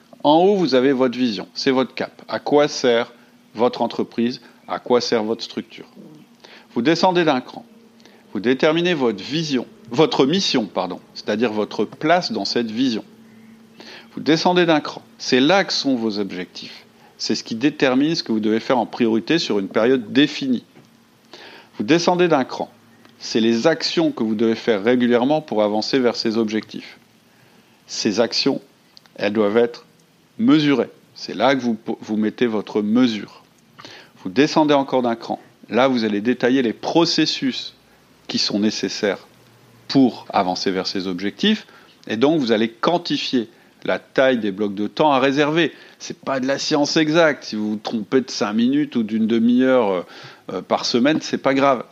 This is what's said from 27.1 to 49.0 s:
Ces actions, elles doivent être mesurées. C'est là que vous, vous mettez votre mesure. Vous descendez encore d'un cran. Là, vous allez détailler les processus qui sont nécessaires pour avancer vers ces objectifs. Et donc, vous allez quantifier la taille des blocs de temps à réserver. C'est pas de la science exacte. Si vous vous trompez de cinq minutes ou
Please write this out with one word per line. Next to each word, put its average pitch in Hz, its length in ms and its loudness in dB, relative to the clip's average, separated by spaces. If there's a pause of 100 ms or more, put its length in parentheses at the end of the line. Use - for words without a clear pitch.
Ces 107 340 -2
actions, 127 400 0 (540)
elles 104 180 -2
doivent 104 240 2
être 120 300 0 (520)
mesurées. 139 520 4 (240)
C'est - 200 -12
là 127 200 2
que 131 60 -2
vous, 117 180 -2 (220)
vous 110 180 -6
mettez 107 280 0
votre 107 360 -2
mesure. 110 600 0 (800)
Vous - 60 -10
descendez 147 460 4
encore 135 260 2
d'un 120 140 0
cran. - 260 -8 (300)
Là, 120 180 4
vous 123 160 0
allez 104 160 0
détailler 123 400 0
les 113 140 0
processus - 1000 -2 (540)
qui - 80 -6
sont - 220 -2
nécessaires 101 680 -2 (640)
pour 131 400 2
avancer 92 420 -2
vers 92 160 -2
ces 95 200 -6
objectifs. 104 600 -2 (400)
Et 110 120 -4
donc, 147 220 2
vous 117 120 0
allez 110 160 2
quantifier 143 800 -2 (360)
la 92 140 -2
taille 131 400 0
des 104 140 -4
blocs 101 220 -4
de 104 120 -4
temps 151 260 0
à 135 60 2
réserver. 143 540 0 (340)
C'est - 140 -14
pas 135 180 -6
de 127 80 -6
la 139 120 -2
science 147 400 0
exacte. 156 460 2
Si - 120 -10
vous 107 140 -4
vous 107 60 -4
trompez 117 440 -2
de 123 100 -4
cinq 104 220 -4
minutes 135 420 0
ou 120 80 0